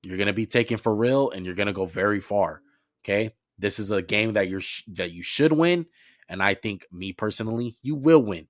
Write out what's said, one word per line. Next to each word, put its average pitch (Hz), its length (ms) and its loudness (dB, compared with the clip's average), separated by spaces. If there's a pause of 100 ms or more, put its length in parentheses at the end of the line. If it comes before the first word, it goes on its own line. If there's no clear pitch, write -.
you're 92 140 -6
gonna 101 140 2
be 107 140 -2
taken 117 320 0
for 110 160 0
real, 123 360 2
and 92 140 -10
you're 90 120 -8
gonna 101 160 0
go 95 120 -2
very 95 360 0
far, 95 420 -2 (400)
okay? 107 320 -2 (240)
This 101 220 -2
is 101 100 -4
a 98 120 0
game 107 320 0
that 98 140 2
you're 95 120 -6
sh-, - 320 -10
that 90 180 -6
you 87 140 -14
should 156 280 2
win, 170 340 2 (420)
and 95 160 -8
I 98 100 4
think, 101 380 -6
me 92 200 -10
personally, 113 680 -4
you 143 140 -4
will 147 260 8
win. 90 260 -4